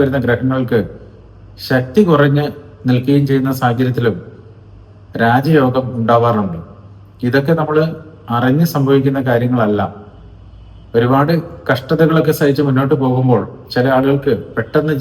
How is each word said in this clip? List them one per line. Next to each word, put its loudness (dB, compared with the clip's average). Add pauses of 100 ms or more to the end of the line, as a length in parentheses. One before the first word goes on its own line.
വരുന്ന 0
ഗ്രഹങ്ങൾക്ക് 0 (920)
ശക്തി 2
കുറഞ്ഞ് 2 (460)
നിൽക്കുകയും 2
ചെയ്യുന്ന 0
സാഹചര്യത്തിലും 0 (1080)
രാജയോഗം 2 (100)
ഉണ്ടാവാറുണ്ട്. 0 (720)
ഇതൊക്കെ 2
നമ്മൾ 0 (600)
അറിഞ്ഞ് 2
സംഭവിക്കുന്ന 2
കാര്യങ്ങളല്ല. 0 (1160)
ഒരുപാട് 2 (380)
കഷ്ടതകളൊക്കെ 0
സഹിച്ച് 2
മുന്നോട്ട് 2
പോകുമ്പോൾ 2 (300)
ചില 0 (120)
ആളുകൾക്ക് 0 (220)
പെട്ടെന്ന് -2